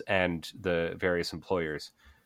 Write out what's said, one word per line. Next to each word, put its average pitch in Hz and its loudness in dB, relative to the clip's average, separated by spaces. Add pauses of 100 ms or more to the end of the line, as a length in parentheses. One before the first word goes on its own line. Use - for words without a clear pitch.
and 90 2
the 87 0
various 87 0
employers. 78 -2 (340)